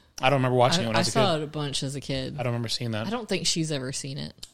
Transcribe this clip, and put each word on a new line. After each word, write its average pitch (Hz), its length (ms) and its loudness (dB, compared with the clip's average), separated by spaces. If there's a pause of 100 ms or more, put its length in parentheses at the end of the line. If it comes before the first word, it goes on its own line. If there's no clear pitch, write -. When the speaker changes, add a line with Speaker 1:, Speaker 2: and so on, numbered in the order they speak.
(200)
Speaker 1:
I 131 100 6
don't 139 80 4
remember 127 180 2
watching 123 220 6
Speaker 2:
I, 208 60 0
Speaker 1:
it - 20 0
when 110 80 0
I 113 40 4
Speaker 2:
I - 20 4
Speaker 1:
was - 80 2
a - 20 -4
Speaker 2:
saw 202 240 4
Speaker 1:
kid. 151 60 -2
Speaker 2:
it - 20 -4
a 147 40 -6
bunch 147 360 -4
as 135 120 -4
a 135 60 -8
kid. 131 340 -4
Speaker 1:
I - 20 -10
don't 123 160 -2
remember 117 160 -2
seeing 117 220 -2
that. 110 140 -2
Speaker 2:
I - 60 -6
don't 233 180 -6
think 170 160 -2
she's 160 260 0
ever 135 200 -4
seen 139 260 -8
it. - 360 -12